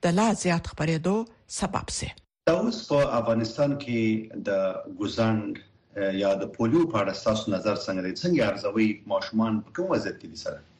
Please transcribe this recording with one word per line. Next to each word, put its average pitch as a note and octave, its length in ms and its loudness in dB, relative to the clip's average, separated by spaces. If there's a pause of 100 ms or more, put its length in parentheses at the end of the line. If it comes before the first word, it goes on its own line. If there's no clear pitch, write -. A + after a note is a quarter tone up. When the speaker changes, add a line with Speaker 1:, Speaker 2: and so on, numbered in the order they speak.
Speaker 1:
د E3+ 140 4
لا A3 80 4 (160)
زیات E3+ 280 0
خپرېدو D#3+ 440 0 (420)
سبب - 400 -4
سي. - 120 -6 (420)
Speaker 2:
دا E3 100 6
اوس A#2+ 180 0 (140)
په C#3+ 240 4
افغانستان A#2 640 0
کې A2 680 -2
د - 20 -2 (520)
ګوزن، A2 500 0
اه، - 640 -6 (100)
یا G2 80 4 (140)
د - 100 -10
پولیو C3+ 320 4
په G#2 160 0
اړه F#2+ 200 -4
ستاسو A2 340 0
نظر G2 180 0
څنګه F#2+ 300 -4
دی؟ F#2 160 -4
څنګه E3+ 260 4
ارزوئ G#2 420 2 (260)
ماشومان A2 520 0
په - 140 -14
کوم F#3 160 0
وضعیت - 240 -4
کې - 60 -16
دي - 180 -14
سره؟ - 200 -12 (140)